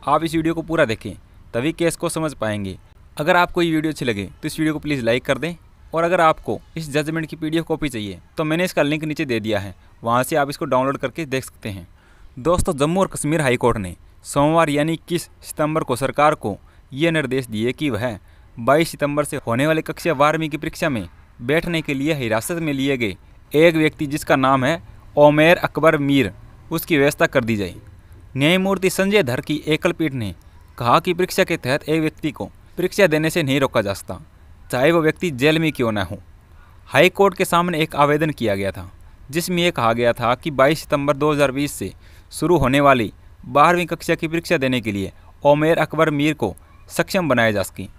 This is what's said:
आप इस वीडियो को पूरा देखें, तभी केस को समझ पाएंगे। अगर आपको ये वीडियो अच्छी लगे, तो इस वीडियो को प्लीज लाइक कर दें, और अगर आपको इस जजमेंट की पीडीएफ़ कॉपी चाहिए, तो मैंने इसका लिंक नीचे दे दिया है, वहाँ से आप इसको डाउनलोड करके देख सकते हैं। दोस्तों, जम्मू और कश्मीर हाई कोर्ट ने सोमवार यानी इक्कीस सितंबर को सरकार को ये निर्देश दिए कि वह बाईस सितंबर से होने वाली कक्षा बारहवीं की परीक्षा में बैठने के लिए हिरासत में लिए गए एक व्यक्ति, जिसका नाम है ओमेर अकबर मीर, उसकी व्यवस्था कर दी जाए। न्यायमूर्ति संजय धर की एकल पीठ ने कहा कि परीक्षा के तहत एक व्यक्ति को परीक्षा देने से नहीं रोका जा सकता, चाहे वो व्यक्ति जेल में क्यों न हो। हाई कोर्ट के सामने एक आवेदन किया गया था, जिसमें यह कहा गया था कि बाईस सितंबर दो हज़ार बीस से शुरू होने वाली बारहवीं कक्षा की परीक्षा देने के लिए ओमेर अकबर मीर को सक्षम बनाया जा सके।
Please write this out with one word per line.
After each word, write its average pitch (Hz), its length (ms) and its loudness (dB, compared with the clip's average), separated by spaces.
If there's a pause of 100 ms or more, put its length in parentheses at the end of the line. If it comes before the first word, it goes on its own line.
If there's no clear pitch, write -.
आप 151 180 2
इस 160 100 -4
वीडियो 160 200 0
को 160 80 -8
पूरा 160 220 2
देखें, 110 300 -6 (400)
तभी 131 180 -2
केस 165 240 -2
को - 120 -6
समझ 160 260 -4
पाएंगे। 101 420 -6 (400)
अगर 156 200 2
आपको 175 260 2
ये 170 80 0
वीडियो 156 220 0
अच्छी 147 120 -8
लगे, 101 200 -2
तो - 220 -12
इस 151 120 -8
वीडियो 156 160 0
को 151 60 -8
प्लीज 143 240 -4
लाइक 120 200 0
कर 135 140 -2
दें, 160 160 -6 (400)
और 165 100 0
अगर 175 160 2
आपको 156 380 0 (180)
इस 160 140 -10
जजमेंट 156 360 -2
की 156 100 -14
पीडीएफ़ 160 280 -4
कॉपी 156 240 -4
चाहिए, 104 300 -8 (180)
तो 160 80 -4
मैंने 156 200 0
इसका 170 180 0
लिंक 151 220 -2
नीचे 156 200 -4
दे 120 160 -2
दिया 104 180 -2
है, 98 160 -8 (300)
वहाँ 120 180 2
से 156 140 -2
आप 139 140 2
इसको 135 140 -8
डाउनलोड 131 340 0
करके 139 260 -6
देख 127 200 -4
सकते - 240 -14
हैं। 98 180 -12 (520)
दोस्तों, 175 340 0
जम्मू 156 280 0
और 185 60 2
कश्मीर 156 340 -2
हाई 127 160 2
कोर्ट 117 220 2
ने 90 160 -8 (300)
सोमवार 156 460 2
यानी 147 220 0
इक्कीस 165 360 -6 (140)
सितंबर 156 420 -4
को 127 120 -2
सरकार 143 400 2
को 101 200 -6 (360)
ये 151 180 0
निर्देश 135 360 -2
दिए 110 260 -4
कि 151 180 -4
वह 110 280 -4 (380)
बाईस 139 340 2
सितंबर 147 340 -2
से 147 140 -10
होने 123 280 0
वाली 160 160 0
कक्षा 160 320 -4
बारहवीं 156 340 2
की 147 80 -8
परीक्षा 156 320 -6
में 110 180 -4 (360)
बैठने 165 400 -2
के 147 120 -4
लिए 139 200 -2
हिरासत 120 420 -2
में 165 160 -4
लिए 139 240 0
गए 107 200 -2 (360)
एक 160 240 6
व्यक्ति, 156 300 0
जिसका 147 300 0
नाम 131 280 2
है 165 180 -2 (340)
ओमेर 151 420 6
अकबर 156 400 2
मीर, 139 340 2 (380)
उसकी 160 280 -2
व्यवस्था 143 280 2
कर 131 180 0
दी 113 120 0
जाए। 92 180 -4 (640)
न्यायमूर्ति 190 540 2
संजय 196 320 2
धर 127 180 -2
की 151 260 -4
एकल 156 260 0
पीठ 160 220 -2
ने 107 200 -6 (440)
कहा 127 220 4
कि 180 140 -2
परीक्षा 185 300 0
के 170 120 -4
तहत 135 320 -4
एक 160 120 0
व्यक्ति 156 320 -4
को 95 180 -10 (280)
परीक्षा 185 280 2
देने 156 240 2
से 175 120 0
नहीं 139 180 2
रोका 127 220 2
जा 98 120 -2
सकता, - 260 -12 (440)
चाहे 135 280 2
वो 170 80 4
व्यक्ति 156 320 0
जेल 147 260 2
में 160 140 0
क्यों 120 200 0
न 104 80 -4
हो। 92 160 -6 (720)
हाई 156 200 4
कोर्ट 196 280 2
के 185 80 0
सामने 170 360 0
एक 160 160 -4
आवेदन 147 340 2
किया 113 260 -2
गया 98 160 -2
था, 92 180 -14 (400)
जिसमें 170 320 -2
यह 175 80 2
कहा 117 220 0
गया 120 200 2
था 120 220 0
कि 156 160 -8
बाईस 139 300 2
सितंबर 143 360 -2
दो 147 160 0
हज़ार 143 200 2
बीस 139 200 -4
से 95 200 -10 (400)
शुरू 170 260 0
होने 139 220 2
वाली 131 320 4 (340)
बारहवीं 160 400 4
कक्षा 165 280 -2
की 160 140 -6
परीक्षा 165 280 -2
देने 131 240 0
के 104 120 -4
लिए 98 200 -4 (300)
ओमेर 151 360 4
अकबर 156 320 0
मीर 147 240 0
को 104 200 -4 (340)
सक्षम 175 400 -2
बनाया 117 240 2
जा 101 100 -2
सके। - 240 -10 (120)